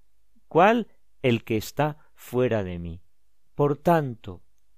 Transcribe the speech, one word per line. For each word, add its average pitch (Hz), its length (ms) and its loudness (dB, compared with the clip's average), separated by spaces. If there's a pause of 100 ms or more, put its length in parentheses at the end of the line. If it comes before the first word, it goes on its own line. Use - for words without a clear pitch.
(480)
¿Cuál? 202 400 4 (340)
El 120 220 0
que 110 120 -2
está 151 400 -4 (180)
fuera 120 480 -2
de 90 160 -8
mí. 85 220 -10 (540)
Por 143 240 0
tanto, 135 640 -2 (360)